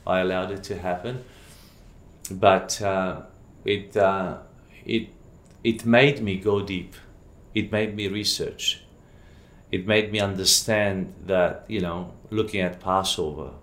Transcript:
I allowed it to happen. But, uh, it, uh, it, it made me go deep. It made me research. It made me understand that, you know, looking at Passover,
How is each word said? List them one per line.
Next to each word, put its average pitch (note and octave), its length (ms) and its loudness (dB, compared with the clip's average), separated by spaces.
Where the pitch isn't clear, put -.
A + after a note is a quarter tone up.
I F#2 140 2
allowed F#2 300 0
it F#2+ 140 -8
to F#2+ 140 -8
happen. F#2 440 -4
But, F#2+ 520 4
uh, F#2+ 400 -2
it, G2 320 -2
uh, F#2+ 420 2
it, A2+ 220 -2
it A#2 240 0
made A#2+ 360 6
me G2+ 160 0
go G2+ 240 2
deep. F#2+ 320 -6
It G2+ 180 -2
made G#2+ 220 0
me G#2 140 -4
research. - 720 -4
It F#2 160 -4
made G#2+ 260 4
me G#2+ 80 0
understand G2 920 0
that, F2+ 420 2
you G#2+ 120 -4
know, F2 320 -4
looking G#2+ 300 -2
at F2+ 200 -2
Passover, D#2+ 680 -2